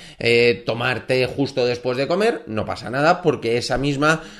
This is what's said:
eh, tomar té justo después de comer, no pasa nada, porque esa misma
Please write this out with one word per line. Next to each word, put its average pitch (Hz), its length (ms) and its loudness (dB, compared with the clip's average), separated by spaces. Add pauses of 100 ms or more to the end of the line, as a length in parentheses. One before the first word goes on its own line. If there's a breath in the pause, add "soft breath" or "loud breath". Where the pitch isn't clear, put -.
(180 loud breath)
eh, 117 480 4
tomar 120 400 -4
té 127 200 2
justo 127 380 -2
después 123 320 -2
de 135 120 -2
comer, 208 380 0
no 107 180 -4
pasa 101 260 -8
nada, 156 320 2
porque 117 340 0
esa 123 220 -2
misma 143 440 0 (180 loud breath)